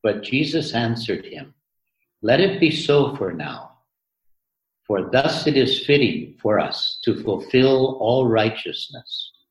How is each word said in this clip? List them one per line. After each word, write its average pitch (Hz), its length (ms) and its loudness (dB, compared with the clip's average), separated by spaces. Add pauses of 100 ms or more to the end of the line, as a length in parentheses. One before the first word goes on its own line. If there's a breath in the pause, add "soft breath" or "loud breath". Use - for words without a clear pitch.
But 104 200 0
Jesus - 520 -2
answered 113 520 -4
him, - 280 -18 (680)
'Let 123 180 4
it 190 180 2
be 160 140 4
so - 420 2
for 92 180 -4
now, - 460 -12 (1080)
for 98 240 -2
thus 135 360 0
it 143 100 2
is 127 300 2
fitting 135 560 2
for 107 160 2
us - 460 -4
to 107 180 0
fulfill 131 800 2
all 123 260 2
righteousness.' - 1040 -4 (180)